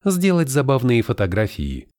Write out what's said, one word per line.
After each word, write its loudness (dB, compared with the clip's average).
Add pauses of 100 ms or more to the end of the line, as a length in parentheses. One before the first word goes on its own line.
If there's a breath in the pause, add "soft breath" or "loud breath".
сделать 2
забавные 2
фотографии -4